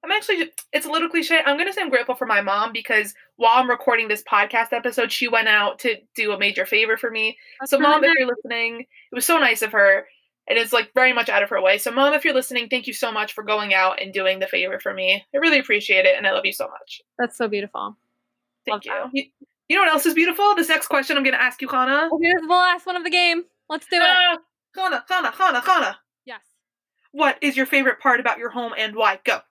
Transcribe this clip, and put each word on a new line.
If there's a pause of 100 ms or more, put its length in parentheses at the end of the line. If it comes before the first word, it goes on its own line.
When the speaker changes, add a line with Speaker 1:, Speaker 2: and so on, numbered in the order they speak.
Speaker 1:
I'm
actually, (220)
it's
a
little
cliche.
I'm
gonna
say
I'm
grateful
for
my
mom
because (220)
while
I'm
recording
this
podcast
episode,
she
went
out
to (200)
do
a
major
favor
for
me. (240)
Speaker 2:
That's
Speaker 1:
So,
Speaker 2:
really
Speaker 1:
Mom,
if
Speaker 2:
nice.
Speaker 1:
you're
listening,
it
was
so
nice
of
her. (420)
And
it's,
like,
very
much
out
of
her
way.
So,
Mom,
if
you're
listening,
thank
you
so
much
for
going
out
and
doing
the
favor
for
me.
I
really
appreciate
it,
and
I
love
you
so
much. (160)
Speaker 2:
That's
so
beautiful. (680)
Speaker 1:
Thank
Speaker 2:
Love
Speaker 1:
you.
Speaker 2:
that.
Speaker 1:
You, (440)
you
know
what
else
is
beautiful?
This
next
question
I'm
gonna
ask
you,
Hana.
Speaker 2:
Okay,
this
is
the
last
one
of
the
game. (240)
Let's
do
it.
Speaker 1:
Uh, (360)
Hana,
Hana,
Hana,
Hana. (260)
Speaker 2:
Yes. (720)
Speaker 1:
What
is
your
favorite
part
about
your
home
and
why?
Go. (120)